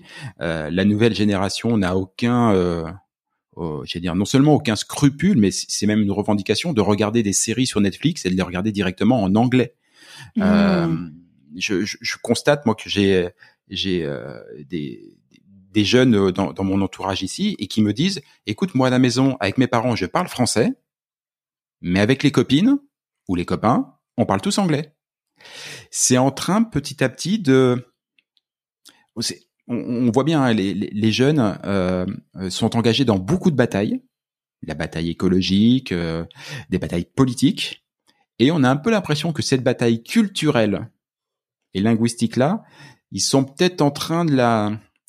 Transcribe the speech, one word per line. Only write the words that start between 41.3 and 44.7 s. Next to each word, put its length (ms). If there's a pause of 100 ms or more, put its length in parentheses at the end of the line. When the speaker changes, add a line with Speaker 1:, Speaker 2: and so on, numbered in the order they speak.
Speaker 1:
et 80
linguistique-là, 800 (480)
ils 100
sont 220
peut-être 380
en 80
train 360
de 100
la, 360 (380)